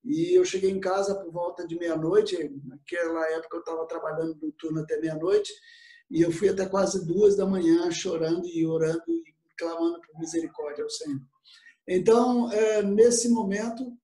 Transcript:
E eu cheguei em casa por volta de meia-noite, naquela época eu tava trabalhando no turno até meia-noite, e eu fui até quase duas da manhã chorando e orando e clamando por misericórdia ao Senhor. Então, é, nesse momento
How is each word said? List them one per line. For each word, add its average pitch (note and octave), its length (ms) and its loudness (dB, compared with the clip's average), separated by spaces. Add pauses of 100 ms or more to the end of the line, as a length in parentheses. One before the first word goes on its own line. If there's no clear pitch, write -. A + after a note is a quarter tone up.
E E3 340 2
eu F3+ 80 6
cheguei F#3+ 240 -2
em F#3+ 100 -2
casa G3 360 -2
por E3+ 160 -10
volta F3 340 -8
de E3 120 -8
meia-noite, F3 600 0 (280)
naquela E3 680 -4
época E3 260 -8
eu E3+ 60 -10
tava D#3+ 240 -6
trabalhando D#3+ 540 -6
no D#3 120 -6
turno D#3+ 280 -6
até D3+ 180 -4
meia-noite, E3 520 -2 (580)
e D#3+ 120 0
eu E3+ 100 4
fui F#3+ 180 2
até F#3+ 180 -2
quase F#3 380 0
duas G3 300 6
da F#3+ 100 2
manhã F3 460 4
chorando E3+ 540 -2
e E3 200 0
orando D#3+ 420 0
e E3 160 -2 (340)
clamando E3 440 -2
por D#3 180 -20
misericórdia D#3 640 -6
ao D3 60 -6
Senhor. C#3+ 320 -8 (680)
Então, A#3 640 4
é, G#3+ 320 2
nesse A#3 460 4
momento A#3 760 -2